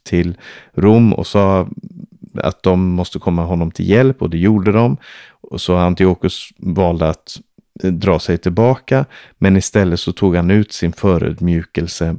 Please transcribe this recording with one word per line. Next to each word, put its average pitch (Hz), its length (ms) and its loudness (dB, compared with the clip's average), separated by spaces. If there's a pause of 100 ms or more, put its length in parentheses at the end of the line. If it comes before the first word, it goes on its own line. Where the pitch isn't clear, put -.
till 87 340 -2 (360)
Rom 107 400 4
och - 140 -4
sa 95 400 2 (680)
att - 260 -6
de 92 260 2
måste 90 300 -4
komma 85 240 -2
honom 85 280 -2
till 90 180 -6
hjälp, 131 320 2
och 85 80 -4
det 82 80 -4
gjorde 101 340 2
de. 120 260 2 (440)
Och - 200 -12
så 90 140 0
Antiochus 90 840 0
valde 85 520 -2
att, - 280 -10 (460)
eh, 92 80 0
dra 85 280 0
sig 85 180 -2
tillbaka, 120 680 0 (320)
men 95 200 4
istället 92 420 0
så - 120 -6
tog 90 240 0
han 87 160 2
ut 104 220 2
sin 85 200 -4
förödmjukelse 85 1300 -2